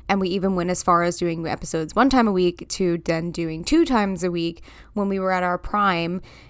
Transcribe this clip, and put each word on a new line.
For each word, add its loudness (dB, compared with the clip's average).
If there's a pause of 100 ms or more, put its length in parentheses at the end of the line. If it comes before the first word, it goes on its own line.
And 2
we 0
even 0
went 0
as -2
far 4
as -2
doing -2
episodes -6
one 6
time 4
a 2
week 0
to 0
then -2
doing -6
two 4
times 0
a 0
week -4 (280)
when -2
we -2
were 0
at 0
our 0
prime. 0 (300)